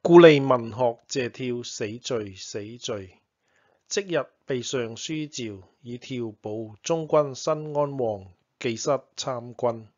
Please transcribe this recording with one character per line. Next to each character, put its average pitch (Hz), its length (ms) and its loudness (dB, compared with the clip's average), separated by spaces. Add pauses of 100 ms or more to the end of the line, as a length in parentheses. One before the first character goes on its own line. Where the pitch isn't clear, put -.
故 170 180 10
吏 151 260 10
文 120 260 0
學 117 360 -2
謝 123 220 -4
朓 120 340 -6
死 - 240 -8 (120)
罪， 107 360 -6
死 107 420 -12
罪。 101 400 -10 (720)
即 - 140 -4
日 165 240 -2 (200)
被 127 160 -2
上 117 360 -6
書 - 160 -10 (160)
詔， 104 340 -10 (180)
以 120 140 -12
朓 117 460 -8
報 107 420 -10
中 165 240 -4
軍 151 260 2
新 156 200 -4 (240)
安 143 200 -2
王 104 300 -4 (320)
寄 120 160 -4
失 147 140 -6 (260)
參 120 400 -10
軍。 113 320 -4 (100)